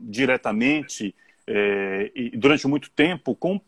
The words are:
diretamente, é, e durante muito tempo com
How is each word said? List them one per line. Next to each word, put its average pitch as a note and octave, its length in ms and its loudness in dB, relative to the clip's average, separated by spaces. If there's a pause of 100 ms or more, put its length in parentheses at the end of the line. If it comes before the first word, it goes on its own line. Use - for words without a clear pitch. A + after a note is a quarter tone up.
diretamente, B2 1120 -2 (320)
é, G2+ 680 0
e A#2+ 240 -6
durante C#3 300 4
muito C#3+ 220 -2
tempo D#3 440 0
com F#3+ 340 -2